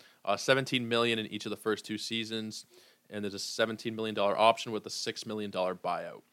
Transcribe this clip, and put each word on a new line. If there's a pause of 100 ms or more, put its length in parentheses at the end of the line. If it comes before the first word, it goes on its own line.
(260)
uh,
seventeen
million
in
each
of
the
first
two
seasons, (460)
and
there's
a
seventeen
million
dollar
option
with
a
six
million
dollar
buyout.